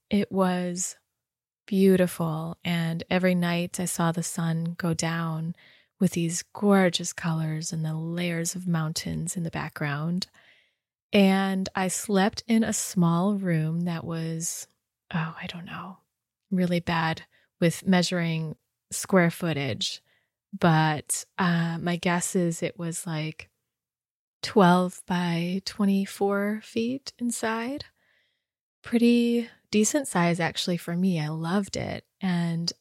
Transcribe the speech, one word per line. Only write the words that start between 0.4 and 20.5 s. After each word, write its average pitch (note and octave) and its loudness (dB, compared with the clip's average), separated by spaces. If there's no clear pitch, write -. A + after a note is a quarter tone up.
beautiful, F3 2
and E3+ -2
every F#3 4
night F3 0
I F3 -2
saw E3+ 0
the E3+ -2
sun E3 -2
go E3+ 0
down E3 -4
with F3+ 4
these E3+ -2
gorgeous F#3+ 2
colors D#3+ -4
and D#3+ -4
the D#3+ -4
layers E3+ -4
of F#3 -8
mountains D#3+ -2
in E3+ -4
the E3 -4
background. D3+ -4
And F#3+ 4
I F#3+ -2
slept F#3+ 0
in A3+ 4
a A3 0
small F3 2
room E3 0
that E3+ -4
was, E3 -6
oh, E3 -4
I F3+ -10
don't F3 -12
know, F3 -14
really F3 0
bad D#3+ -2
with E3+ 2
measuring E3+ 0
square E3+ 2
footage. C#3 -4